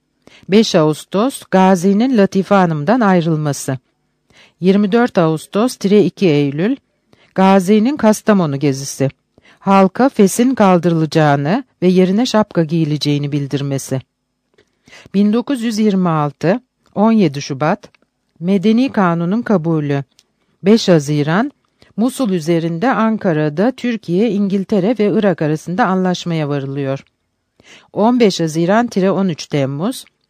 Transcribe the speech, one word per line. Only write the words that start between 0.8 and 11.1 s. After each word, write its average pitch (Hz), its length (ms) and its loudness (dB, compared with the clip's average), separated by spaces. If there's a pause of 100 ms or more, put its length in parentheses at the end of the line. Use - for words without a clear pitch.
Gazi'nin 196 640 2
Latife 196 380 0
Hanım'dan 175 460 0
ayrılması. 156 800 0 (800)
Yirmi 190 320 2
dört 233 260 0
Ağustos 175 640 0
iki 196 420 2
Eylül, 147 500 0 (580)
Gazi'nin 196 640 4
Kastamonu 196 640 2
gezisi. 135 500 -2 (500)
Halka 196 500 2
fesin 240 460 2
kaldırılacağını 160 1080 2 (180)